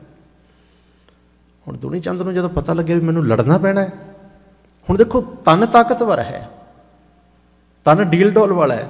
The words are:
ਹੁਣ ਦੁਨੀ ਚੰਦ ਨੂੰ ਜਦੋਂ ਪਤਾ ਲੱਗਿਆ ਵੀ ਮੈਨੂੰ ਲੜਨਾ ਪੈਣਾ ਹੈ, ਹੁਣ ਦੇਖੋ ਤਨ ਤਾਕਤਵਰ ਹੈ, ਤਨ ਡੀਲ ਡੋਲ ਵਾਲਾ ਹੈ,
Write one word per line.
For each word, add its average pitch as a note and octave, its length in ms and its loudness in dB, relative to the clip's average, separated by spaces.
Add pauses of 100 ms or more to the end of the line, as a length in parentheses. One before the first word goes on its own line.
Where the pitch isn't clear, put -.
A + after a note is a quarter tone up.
(1700)
ਹੁਣ B2+ 80 -14
ਦੁਨੀ C#3 240 -10
ਚੰਦ F3+ 220 -8
ਨੂੰ F#3 120 -6
ਜਦੋਂ F3+ 140 -2
ਪਤਾ E3+ 240 -4
ਲੱਗਿਆ E3+ 240 -2
ਵੀ E3+ 60 0
ਮੈਨੂੰ E3 240 -2
ਲੜਨਾ A#2 320 2
ਪੈਣਾ G3 220 0
ਹੈ, F#3+ 120 -4 (1000)
ਹੁਣ F#3+ 60 0
ਦੇਖੋ A3+ 240 2
ਤਨ F3+ 460 0
ਤਾਕਤਵਰ A#3 520 2
ਹੈ, - 320 -10 (1300)
ਤਨ E3 200 4
ਡੀਲ F3+ 260 2
ਡੋਲ G3+ 220 2
ਵਾਲਾ D3+ 220 0
ਹੈ, G#2+ 160 -8